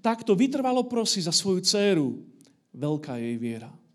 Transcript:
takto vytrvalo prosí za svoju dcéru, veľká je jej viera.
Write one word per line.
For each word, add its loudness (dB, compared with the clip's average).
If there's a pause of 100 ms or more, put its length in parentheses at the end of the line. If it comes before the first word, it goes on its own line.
takto 0
vytrvalo 2
prosí 0
za -2
svoju 2
dcéru, 2 (480)
veľká -4
je -4
jej -4
viera. -8 (240)